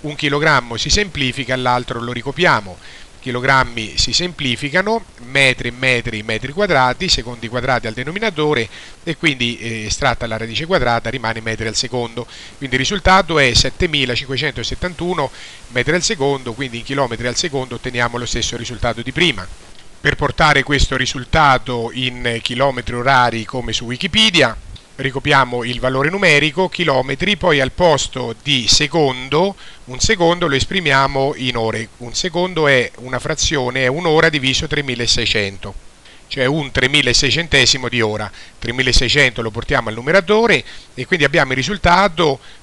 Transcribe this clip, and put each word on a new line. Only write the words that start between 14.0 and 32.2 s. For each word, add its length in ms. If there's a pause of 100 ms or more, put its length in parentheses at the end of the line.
metri 260
al 80
secondo, 520
quindi 240
in 60
chilometri 440
al 80
secondo 400
otteniamo 420
lo 80
stesso 300
risultato 440
di 120
prima. 340 (580)
Per 120
portare 460
questo 360
risultato 960
in 480
chilometri 520
orari 520
come 260
su 140
Wikipedia, 680 (420)
ricopiamo 680
il 160
valore 300
numerico, 580
chilometri, 720
poi 200
al 140
posto 680
di 260
secondo, 880 (280)
un 160
secondo 460
lo 100
esprimiamo 800
in 200
ore. 400
Un 180
secondo 540